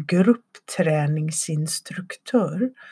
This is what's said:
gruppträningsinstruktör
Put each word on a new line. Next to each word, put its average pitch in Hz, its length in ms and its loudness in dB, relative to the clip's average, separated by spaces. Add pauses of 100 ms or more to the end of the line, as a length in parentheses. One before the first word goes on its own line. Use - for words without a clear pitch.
gruppträningsinstruktör 160 2500 0 (220)